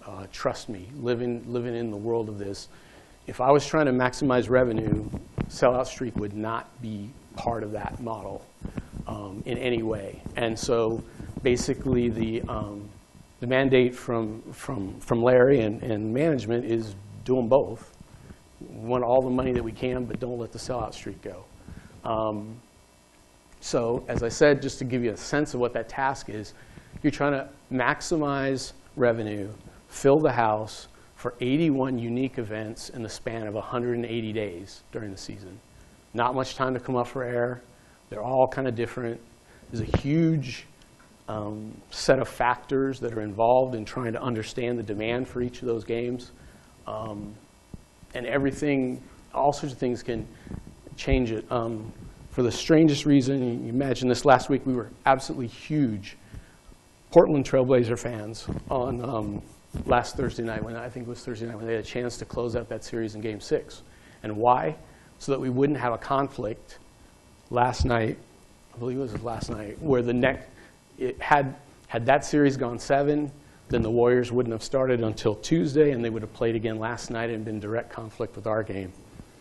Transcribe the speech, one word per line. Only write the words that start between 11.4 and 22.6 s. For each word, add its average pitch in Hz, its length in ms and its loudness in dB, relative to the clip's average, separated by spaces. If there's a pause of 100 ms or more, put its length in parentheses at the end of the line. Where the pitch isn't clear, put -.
basically 123 680 2
the, 113 400 -2
um, 104 400 -6 (520)
the 120 60 -6
mandate 127 480 6
from, 113 480 -4 (100)
from, - 480 -8
from 117 220 2
Larry 127 380 8
and, 110 220 0
and 110 300 -2
management 123 520 0
is 113 300 -2 (300)
do 127 140 2
'em 117 100 2
both. 113 440 2 (680)
We - 280 -12
want 123 160 2
all 127 180 6
the 127 80 -2
money 127 220 2
that 120 100 2
we 113 100 -4
can, 127 320 -2
but 110 160 -8
don't 123 180 -4
let 113 140 -8
the 117 60 -12
sellout 113 360 -6
streak - 280 -12
go. 92 220 -12 (600)
Um, 110 520 -2 (1040)